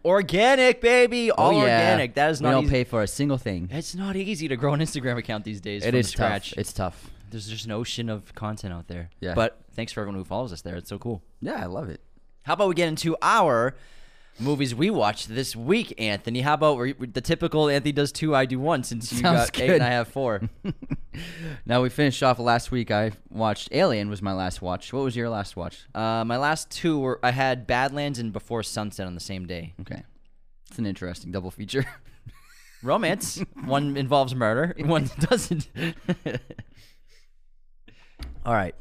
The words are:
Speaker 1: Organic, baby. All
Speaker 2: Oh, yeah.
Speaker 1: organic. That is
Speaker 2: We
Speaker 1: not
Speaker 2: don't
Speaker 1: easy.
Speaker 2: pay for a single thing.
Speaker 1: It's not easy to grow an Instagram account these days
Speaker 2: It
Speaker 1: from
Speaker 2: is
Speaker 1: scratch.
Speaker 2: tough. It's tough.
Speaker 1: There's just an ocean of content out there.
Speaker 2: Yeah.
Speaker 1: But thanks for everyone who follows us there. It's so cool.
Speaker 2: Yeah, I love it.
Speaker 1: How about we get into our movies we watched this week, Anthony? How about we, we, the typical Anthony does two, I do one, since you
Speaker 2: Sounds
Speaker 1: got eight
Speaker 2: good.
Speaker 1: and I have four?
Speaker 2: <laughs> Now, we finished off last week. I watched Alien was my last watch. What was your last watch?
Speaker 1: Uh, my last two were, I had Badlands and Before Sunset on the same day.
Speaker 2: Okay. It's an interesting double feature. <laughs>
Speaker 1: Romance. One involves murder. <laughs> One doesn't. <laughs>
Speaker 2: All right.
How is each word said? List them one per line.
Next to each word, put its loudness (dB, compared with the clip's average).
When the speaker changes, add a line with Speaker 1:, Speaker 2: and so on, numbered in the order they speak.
Speaker 1:
Organic, 6
baby. 4
All 4
Speaker 2:
Oh, 6
yeah. 6
Speaker 1:
organic. 4
That 6
is -2
Speaker 2:
We -4
Speaker 1:
not 4
Speaker 2:
don't 4
Speaker 1:
easy. 4
Speaker 2:
pay 4
for 0
a 2
single 0
thing. -4
Speaker 1:
It's -8
not -4
easy -4
to -2
grow 0
an 2
Instagram -2
account -6
these -8
days -6
Speaker 2:
It 0
Speaker 1:
from 6
Speaker 2:
is 2
Speaker 1:
scratch. 0
Speaker 2:
tough. -6
It's -4
tough. -6
Speaker 1:
There's -10
just -10
an -6
ocean -4
of -8
content -6
out -12
there. -10
Speaker 2:
Yeah. -4
Speaker 1:
But 0
thanks -8
for -6
everyone -6
who -8
follows -6
us -12
there. -10
It's -12
so -8
cool. -6
Speaker 2:
Yeah, -6
I -6
love -8
it. -12
Speaker 1:
How -2
about 4
we 0
get 2
into -2
our 4
movies 0
we 2
watched 0
this -6
week, 0
Anthony? -2
How 2
about 4
we, -2
we, -10
the -6
typical 2
Anthony 2
does 2
two, 0
I 4
do -2
one, 0
since -6
you -2
Speaker 2:
Sounds 4
Speaker 1:
got -6
eight 2
Speaker 2:
good. 8
Speaker 1:
and 6
I 4
have 2
four? 0
Speaker 2:
<laughs> -4
Now, 2
we 2
finished 0
off 6
last 2
week. -2
I 2
watched -2
Alien 2
was -6
my -2
last -4
watch. -6
What -2
was -2
your -4
last -6
watch? -8
Speaker 1:
Uh, -2
my -2
last 0
two 0
were, -2
I 4
had 0
Badlands 0
and -4
Before -4
Sunset -6
on -8
the -10
same -8
day. -8
Speaker 2:
Okay. -12
It's -20
an -2
interesting -8
double -6
feature. -4
<laughs> -20
Speaker 1:
Romance. 0
One 0
involves 2
murder. 2
<laughs> -4
One 2
doesn't. 0
<laughs> -4
Speaker 2:
All 0
right. 0